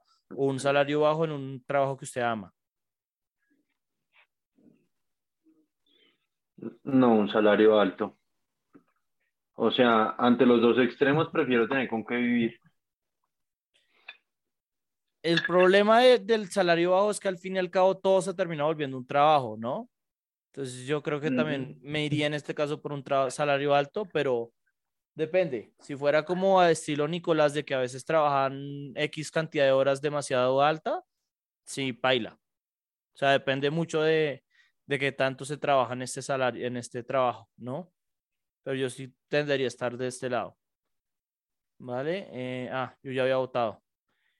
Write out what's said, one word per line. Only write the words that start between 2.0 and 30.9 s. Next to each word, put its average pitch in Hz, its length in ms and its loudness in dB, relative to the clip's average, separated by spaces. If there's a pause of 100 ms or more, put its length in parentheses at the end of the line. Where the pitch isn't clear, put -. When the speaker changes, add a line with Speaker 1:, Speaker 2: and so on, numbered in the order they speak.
Speaker 1:
usted 131 160 -8
ama. 113 320 -4 (4000)
Speaker 2:
No, 127 320 4
un 104 140 2
salario 107 500 6
alto. 101 380 -2 (1400)
O 113 160 0
sea, 113 460 2
ante 120 280 4
los 120 160 6
dos 117 180 4
extremos 143 500 0
prefiero 123 380 0
tener 127 200 -2
con 110 180 -6
qué 120 100 -6
vivir. 120 440 0 (2500)
Speaker 1:
El 165 220 2
problema 196 580 6
de, 254 180 6
del 208 320 -2
salario 175 400 2
bajo 202 200 2
es 196 80 -6
que 202 100 -4
al 190 80 -6
fin 185 180 -8
y 190 40 0
al 180 100 -2
cabo 185 280 2
todo 190 240 2
se 185 120 -6
termina 170 320 -4
volviendo 151 320 -4
un 127 100 -12
trabajo, 139 500 2
¿no? 139 320 -8 (640)
Entonces 127 340 -12
yo 147 160 -4
creo 147 200 -6
que 147 100 -2
también 147 400 -4
Speaker 2:
Ujú. - 100 -20
Speaker 1:
me 151 240 -4
iría 147 220 -2
en 147 60 -2
este 151 200 -8
caso 147 280 -4
por 147 120 -10
un 143 100 -10
tra-, 135 280 0
salario 143 420 0
alto, 143 380 0
pero 127 400 -2 (640)
depende. 156 640 -2
Si - 160 -12
fuera 147 300 0
como 185 340 2
a 175 120 6
estilo 147 360 -2
Nicolás, 160 460 2
de 147 100 -4
que 143 100 -6
a 135 60 -2
veces 127 260 -6
trabajan 143 920 -2
X 147 360 -4
cantidad 156 340 0
de 135 60 6
horas 135 300 2
demasiado 135 600 0
alta, 160 420 0 (640)